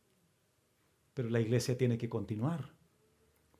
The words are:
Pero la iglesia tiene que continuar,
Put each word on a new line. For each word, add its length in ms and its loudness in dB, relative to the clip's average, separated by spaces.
Pero 120 -4
la 100 4
iglesia 360 2
tiene 220 2
que 100 -4
continuar, 600 -4